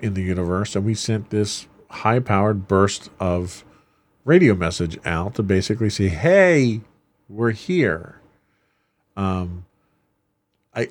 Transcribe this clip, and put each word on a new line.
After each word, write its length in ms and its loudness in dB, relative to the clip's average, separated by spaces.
in 140 -2
the 80 -2
universe, 520 -2
and 100 0
we 100 0
sent 340 -4
this 380 -2
high-powered 760 0
burst 420 2
of 440 -4
radio 300 6
message 500 -4
out 300 -4
to 80 -4
basically 460 0
say, 200 -2
"Hey, 720 2
we're 220 -2
here." 680 -2
Um, 500 -4
I, 160 -4